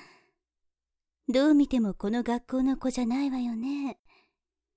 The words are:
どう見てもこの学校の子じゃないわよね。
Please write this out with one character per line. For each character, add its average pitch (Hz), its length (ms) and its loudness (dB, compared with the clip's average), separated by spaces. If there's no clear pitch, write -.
ど 269 220 4
う 302 40 6
見 285 140 6
て 262 120 0
も 202 140 0
こ - 160 -4
の 240 120 0
学 240 360 -4
校 262 40 0
の 262 140 2
子 262 140 -2
じ 247 120 -2
ゃ 240 40 0
な 254 160 -2
い 285 80 -2
わ 262 80 -4
よ 240 160 -4
ね。 269 460 -6